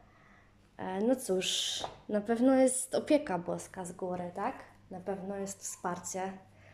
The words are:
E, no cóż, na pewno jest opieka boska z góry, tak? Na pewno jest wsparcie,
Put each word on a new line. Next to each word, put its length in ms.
E, 240
no 140
cóż, 680
na 120
pewno 340
jest 400
opieka 440
boska 460
z 60
góry, 440
tak? 200
Na 80
pewno 360
jest 260
wsparcie, 720